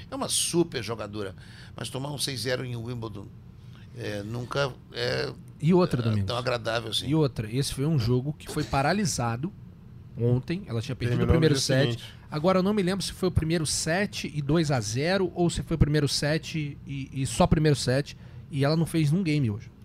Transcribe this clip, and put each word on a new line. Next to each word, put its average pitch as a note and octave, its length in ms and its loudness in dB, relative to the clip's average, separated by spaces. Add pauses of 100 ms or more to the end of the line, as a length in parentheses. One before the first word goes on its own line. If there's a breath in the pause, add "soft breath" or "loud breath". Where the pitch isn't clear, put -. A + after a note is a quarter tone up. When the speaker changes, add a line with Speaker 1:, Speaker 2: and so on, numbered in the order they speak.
(100)
Speaker 1:
É - 40 -10
uma C4+ 140 -6
super E3+ 540 0
jogadora. G#2 520 -6 (420 loud breath)
Mas C3+ 120 -8
tomar C3+ 240 -6
um C#3 60 -8
seis B2 240 -4
zero B2+ 220 -2
em B2 120 -6
Wimbledon, A2+ 500 -8 (720 loud breath)
é, G#2 260 -6
nunca A#2+ 500 -4 (200)
é, B2+ 400 -2 (280)
Speaker 2:
E D#3 140 4
outra, F3 260 4
Speaker 1:
é, A#2 40 0
Speaker 2:
Domingos? G#2 220 2
Speaker 1:
tão A#2 100 -2
agradável A#2 540 -2
assim. A2 180 -4
Speaker 2:
E C#3+ 60 2
outra, B2+ 360 0
esse C3 240 -2
foi C3+ 120 -2
um D#3+ 120 2
jogo B2+ 400 2
que - 100 -18
foi D3+ 140 -2
paralisado C#3 920 0 (640)
ontem. B2+ 500 2
Ela A#2 140 -4
tinha - 140 -6
perdido A#2+ 240 0
Speaker 3:
Terminou A#2+ 160 4
Speaker 2:
o - 0 -
primeiro D#3+ 200 6
Speaker 3:
no C3+ 60 2
dia - 60 0
Speaker 2:
set. C3 260 4
Speaker 3:
seguinte. - 220 -8 (160)
Speaker 2:
Agora, F3 280 4
eu F#3 40 4
não G3 120 2
me G#3+ 80 2
lembro F3+ 220 0
se - 80 -6
foi - 160 0
o - 40 -4
primeiro D#3+ 340 0
set - 640 -2
e D3 100 -6
dois D3 280 2
a C3 100 2
zero, D#3 540 0
ou F3 160 4
se D#3+ 120 -2
foi E3 120 -4
o D#3+ 40 0
primeiro D3 300 4
set D3+ 680 -2 (100)
e, C#3 260 -8
e C3+ 140 -2
só - 220 4
primeiro D#3 280 6
set. - 400 0 (340 loud breath)
E C#3 140 2
ela D3+ 120 4
não E3 100 4
fez D3+ 260 4
um F#3+ 120 4
game D3 260 2
hoje. G2+ 220 -6 (120)